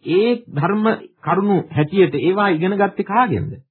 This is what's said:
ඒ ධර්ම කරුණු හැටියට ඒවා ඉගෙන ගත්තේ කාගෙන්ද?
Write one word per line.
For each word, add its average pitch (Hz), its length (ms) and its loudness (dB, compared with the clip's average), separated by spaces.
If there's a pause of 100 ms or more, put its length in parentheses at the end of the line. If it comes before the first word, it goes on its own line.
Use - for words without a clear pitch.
ඒ 190 240 2 (220)
ධර්ම 190 340 0 (340)
කරුණු 190 380 0 (100)
හැටියට 151 480 0
ඒවා 190 340 0
ඉගෙන 185 280 0
ගත්තේ 196 280 -2
කාගෙන්ද? 196 480 -2 (180)